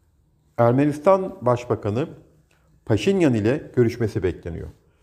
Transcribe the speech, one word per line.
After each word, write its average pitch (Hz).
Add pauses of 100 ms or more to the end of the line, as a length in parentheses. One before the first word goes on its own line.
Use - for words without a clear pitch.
(580)
Ermenistan 147
Başbakanı 117 (800)
Paşinyan 165
ile 113
görüşmesi 113
bekleniyor. 85 (360)